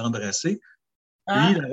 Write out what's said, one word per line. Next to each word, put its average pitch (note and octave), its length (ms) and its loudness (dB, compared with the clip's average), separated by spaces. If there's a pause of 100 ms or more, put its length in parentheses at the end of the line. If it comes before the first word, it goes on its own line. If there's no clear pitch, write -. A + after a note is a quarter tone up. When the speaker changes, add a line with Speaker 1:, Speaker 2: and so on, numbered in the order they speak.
Speaker 1:
l'embrasser. A#2 600 -4 (680)
Speaker 2:
Ah. F#3+ 240 4
Speaker 1:
Puis F3 100 4
la C#3 120 -6